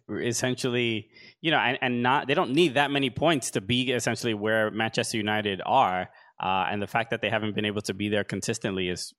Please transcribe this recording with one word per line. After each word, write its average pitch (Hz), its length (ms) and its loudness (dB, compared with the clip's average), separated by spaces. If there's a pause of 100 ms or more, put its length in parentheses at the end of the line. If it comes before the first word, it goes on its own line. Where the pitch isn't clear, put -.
<laughs> - 80 -18
essentially, 120 1000 -2 (320)
you 160 100 0
know, 147 60 4
and, 120 240 2
and 123 200 0
not, 127 260 2
they 135 60 2
don't 139 180 0
need 147 240 4
that 143 160 2
many 139 180 0
points 147 420 0
to 120 100 -2
be 123 300 0
essentially 117 420 0
where 107 380 2
Manchester 110 460 -2
United 104 480 0
are. 95 440 2 (300)
Uh, 92 300 0
and 101 120 -4
the 98 60 -6
fact 117 240 -2
that 113 100 -4
they 107 80 0
haven't 107 260 -2
been 104 100 0
able 104 160 -2
to 98 120 -4
be 101 160 -4
there 104 140 2
consistently 95 680 -4
is, - 300 -6